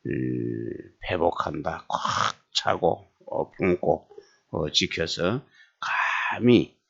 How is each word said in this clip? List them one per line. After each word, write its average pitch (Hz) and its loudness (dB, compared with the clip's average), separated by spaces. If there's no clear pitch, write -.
음, 60 -2
회복한다. 82 -2
꽉 - -2
차고, - 0
어, - -4
품고, - 0
어, 78 -4
지켜서 90 0
감히 - 2